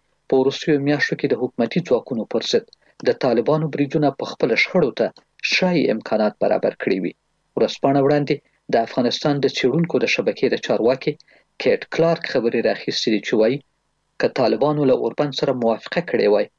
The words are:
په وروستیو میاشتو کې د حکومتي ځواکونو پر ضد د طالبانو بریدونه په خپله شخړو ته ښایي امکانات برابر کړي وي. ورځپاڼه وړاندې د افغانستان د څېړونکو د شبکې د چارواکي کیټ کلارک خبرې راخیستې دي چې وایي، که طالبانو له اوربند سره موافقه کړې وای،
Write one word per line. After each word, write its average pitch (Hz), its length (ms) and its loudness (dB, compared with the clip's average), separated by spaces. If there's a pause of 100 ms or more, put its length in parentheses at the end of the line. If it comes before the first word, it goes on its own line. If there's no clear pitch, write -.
(300)
په - 60 0
وروستیو 139 520 0
میاشتو 143 280 0
کې - 140 -2
د 127 100 0
حکومتي 123 420 -2
ځواکونو 113 440 -2
پر - 200 -4
ضد - 200 0 (340)
د 123 100 0 (100)
طالبانو 143 480 2
بریدونه 143 440 0
په - 140 -8
خپله - 300 -2
شخړو - 380 2
ته 113 120 0 (380)
ښایي 175 460 2
امکانات 110 500 0
برابر 104 340 2
کړي - 260 -2
وي. 87 140 -4 (440)
ورځپاڼه 139 440 0
وړاندې 143 340 2 (340)
د 127 80 0
افغانستان 123 600 0
د 139 100 0
څېړونکو 135 500 0
د 113 100 0
شبکې 110 400 0
د 113 160 0
چارواکي 120 500 0 (460)
کیټ - 220 2 (100)
کلارک 165 400 0
خبرې 117 300 0
راخیستې - 500 -2
دي 104 100 2
چې - 120 -4
وایي، 117 240 4 (640)
که 135 100 2
طالبانو 143 560 0
له 127 100 4
اوربند 120 380 -2
سره 131 280 -2
موافقه 113 400 -2
کړې 110 280 0
وای، 104 160 4 (140)